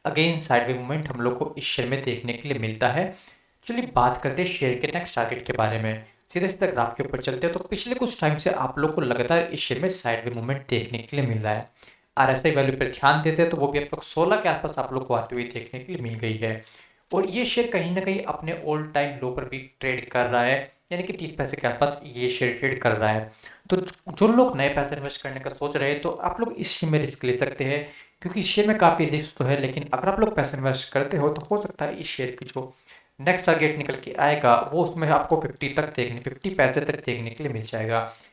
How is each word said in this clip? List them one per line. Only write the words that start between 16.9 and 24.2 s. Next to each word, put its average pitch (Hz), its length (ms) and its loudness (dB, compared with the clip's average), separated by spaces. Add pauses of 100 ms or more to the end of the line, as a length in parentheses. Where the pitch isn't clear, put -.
और 185 160 2
ये 226 180 -2
share 240 260 0
कहीं 175 220 0
ना 190 80 0
कहीं 190 220 -2
अपने 156 300 -6 (100)
all 151 240 0
time 143 340 -2
low 127 140 -4
पर 131 140 -4
भी 135 100 -8 (200)
trade 127 300 -4
कर 123 160 2
रहा 120 160 2
है, 127 160 4 (340)
यानी 175 120 -4
कि 185 100 -6
तीस 156 240 -10
पैसे 139 200 -4
के - 100 -2
आसपास 143 400 0
ये 123 220 -2
share 123 300 0
trade 131 220 0
कर 120 100 4
रहा 107 180 2
है। 110 220 -2 (380)
तो 185 80 4
जो 185 500 0